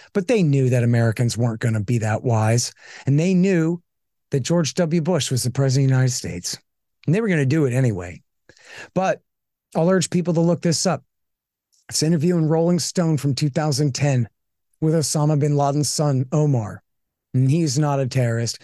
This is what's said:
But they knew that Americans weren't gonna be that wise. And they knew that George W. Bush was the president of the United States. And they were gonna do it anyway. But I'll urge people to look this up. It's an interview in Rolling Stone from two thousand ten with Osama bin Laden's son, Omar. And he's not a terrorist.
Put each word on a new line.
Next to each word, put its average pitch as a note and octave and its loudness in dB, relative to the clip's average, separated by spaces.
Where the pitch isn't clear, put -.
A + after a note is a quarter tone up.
But G3+ -2
they A#3 2
knew C#3 2
that B2+ 2
Americans A#2 0
weren't A#2 -2
gonna A2+ -2
be A#2+ -2
that G#2+ -2
wise. A2+ 0
And C#3+ 2
they F#3 2
knew F3 0
that C#3+ -2
George E3 -2
W. E3+ 0
Bush D#3 -2
was C3 -2
the A#2+ -2
president C3+ 0
of C3+ 2
the C3 2
United B2+ 2
States. F2 -8
And C#3+ 0
they G#3+ 0
were A#3 -2
gonna D#3+ 2
do D3 2
it A#2+ 0
anyway. G2+ -2
But F#3 -2
I'll E3 2
urge F#3 2
people F3 0
to E3+ 2
look E3+ 2
this E3+ 0
up. D#3 -2
It's - -4
an D3+ 2
interview E3+ 2
in D#3 2
Rolling E3 2
Stone D#3+ 0
from C#3 -2
two D3+ -2
thousand D3 0
ten C3 0
with D#3 0
Osama D3+ 0
bin D3 0
Laden's C#3+ 0
son, C3+ 0
Omar. C3 0
And C3 2
he's D3+ 0
not C#3+ 0
a C3+ -2
terrorist. A#2+ -2